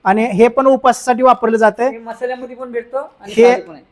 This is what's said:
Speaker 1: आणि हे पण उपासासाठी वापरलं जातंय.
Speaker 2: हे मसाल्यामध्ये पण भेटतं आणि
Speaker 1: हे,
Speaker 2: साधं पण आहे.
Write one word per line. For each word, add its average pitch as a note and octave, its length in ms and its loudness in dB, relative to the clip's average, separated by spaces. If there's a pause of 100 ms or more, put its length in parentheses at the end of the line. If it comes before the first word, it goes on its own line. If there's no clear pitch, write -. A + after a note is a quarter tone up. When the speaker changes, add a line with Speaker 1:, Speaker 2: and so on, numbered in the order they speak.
Speaker 1:
आणि G#3 220 0
हे A3+ 220 2
पण C4 200 -2
उपासासाठी B3+ 560 0
वापरलं A#3+ 340 2
जातंय. A3 320 0
Speaker 2:
हे A3+ 80 -8
मसाल्यामध्ये B3 580 -12
पण B3 160 -16
भेटतं A#3 260 -10
आणि C#4 340 -14
Speaker 1:
हे, A#3 200 4
Speaker 2:
साधं - 160 -4
पण E3 60 -20
आहे. C#3+ 180 -20